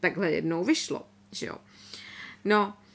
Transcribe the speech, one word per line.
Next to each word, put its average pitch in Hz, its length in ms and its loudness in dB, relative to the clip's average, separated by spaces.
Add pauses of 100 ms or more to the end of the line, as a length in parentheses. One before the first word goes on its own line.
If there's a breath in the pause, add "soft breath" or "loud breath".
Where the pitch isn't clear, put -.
takhle 175 300 2
jednou 165 340 0
vyšlo, - 420 0 (260)
že - 140 -8
jo. 82 100 -10 (880 loud breath)
No 208 300 4 (200 loud breath)